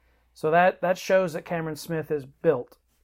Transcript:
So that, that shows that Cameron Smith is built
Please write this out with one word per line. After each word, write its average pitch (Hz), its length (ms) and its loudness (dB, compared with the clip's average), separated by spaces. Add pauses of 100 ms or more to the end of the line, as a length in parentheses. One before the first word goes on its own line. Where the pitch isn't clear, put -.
(340)
So 156 160 -2
that, 175 320 4
that 175 160 0
shows 190 340 0
that - 120 -10
Cameron 160 320 -6
Smith 156 340 -8
is 143 160 -6
built 139 520 -2 (260)